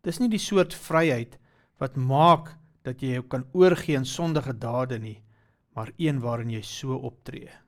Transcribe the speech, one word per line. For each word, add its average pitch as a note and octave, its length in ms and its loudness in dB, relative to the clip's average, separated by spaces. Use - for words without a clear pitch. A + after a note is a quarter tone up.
Dis E3+ 180 -6
nie B3 100 2
die G#3+ 120 0
soort F3+ 320 2
vryheid D3 640 0
wat C3 180 -6
maak D3 600 4
dat B2+ 180 -10
jy B2+ 160 -2
jou B2 100 -4
kan C3 260 -6
oorgee F3+ 420 4
in C3 100 0
sondige D3+ 480 -2
dade B2 460 -4
nie, A2 240 -12
maar A2 200 -10
een D3 260 -2
waarin A#2 260 -4
jy A2 160 -6
so C3 300 -8
optree. B2+ 560 -12